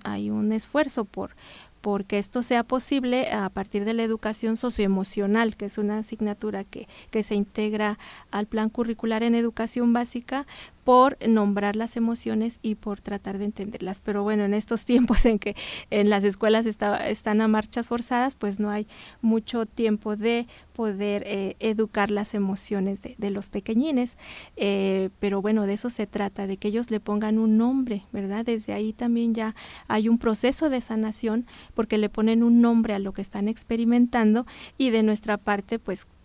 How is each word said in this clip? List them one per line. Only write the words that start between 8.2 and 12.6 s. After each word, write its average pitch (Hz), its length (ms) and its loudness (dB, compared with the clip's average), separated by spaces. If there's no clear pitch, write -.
al 208 160 -4
plan 220 220 -2
curricular 226 540 -2
en 233 120 4
educación 233 560 0
básica, 240 560 -4
por 254 340 6
nombrar 202 480 2
las 226 220 -6
emociones 226 640 -2